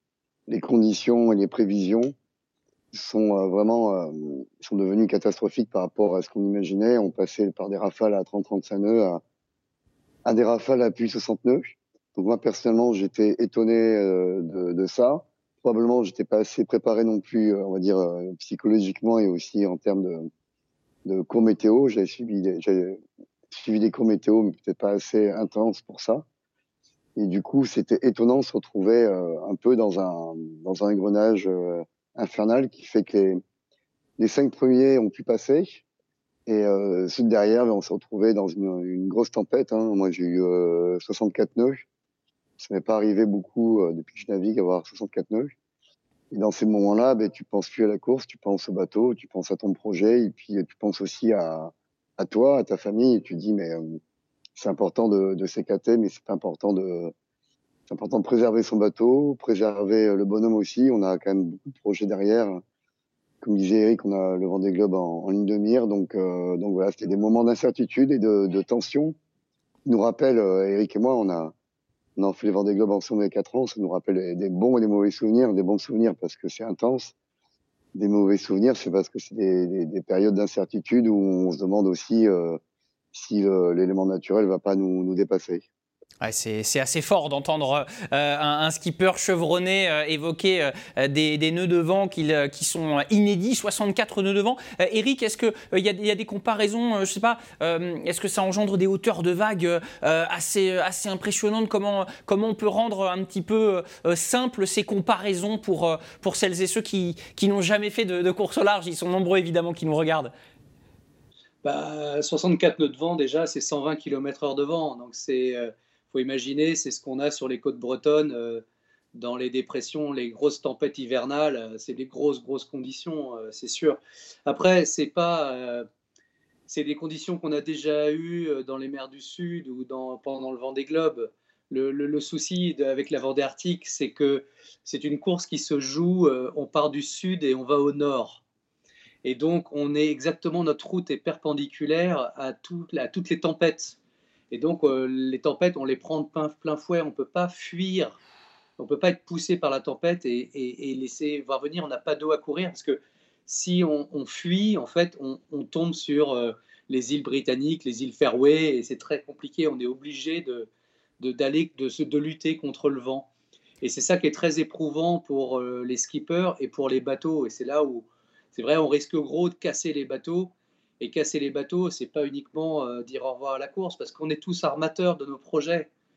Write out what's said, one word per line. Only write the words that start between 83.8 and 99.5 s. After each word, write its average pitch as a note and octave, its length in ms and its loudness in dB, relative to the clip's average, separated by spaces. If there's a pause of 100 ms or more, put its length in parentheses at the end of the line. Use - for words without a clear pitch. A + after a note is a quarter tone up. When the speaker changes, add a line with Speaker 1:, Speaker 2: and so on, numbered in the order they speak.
Speaker 1:
naturel F#2+ 400 2
va F#2 140 2
pas G2 160 0
nous, F#2 280 0
nous F#2 120 0
dépasser. F2+ 480 0 (580)
Speaker 2:
Ouais, A2 100 -4
c'est, A2 320 -4
c'est C#3 160 -2
assez C3+ 220 -2
fort D#3+ 280 2
d'entendre, C#3+ 560 0 (260)
euh, C#3+ 280 2
un, D3+ 260 0
un D#3+ 60 0
skipper F#3 460 0
chevronné, F3+ 720 2
euh, D3+ 160 0
évoquer, D#3+ 640 0 (260)
euh, C3+ 100 2
des, D3+ 300 2
des D#3 140 2
nœuds F3 160 0
de F3 100 4
vent F#3 300 2
qui, D#3 240 -2
euh, C#3+ 160 2
qui - 180 -6
sont D#3 340 0 (100)
inédits, G#3 460 2
soixante-quatre G#3 680 -2
nœuds G3 100 0
de G3+ 80 2
vent. A#3+ 160 0 (220)
Euh, F3+ 120 4
Eric, A3+ 320 0
est-ce A3 140 -4
que, A#3 100 0 (260)
euh, F#3+ 60 2
y G3+ 100 2
a, - 20 2
y G#3 180 -2
a G#3 60 2
des G#3+ 100 -6
comparaisons, G#3+ 680 -2
euh, G3+ 60 0
je F#3+ 120 -2
sais G3+ 60 -6
pas, A3+ 180 2 (240)
euh, E3 420 -2
est-ce E3+ 160 -2
que G3+ 80 -4
ça F#3+ 140 -2
engendre G3 360 0
des F#3 100 4
hauteurs F#3+ 340 0
de E3+ 80 2
vagues, F3+ 360 0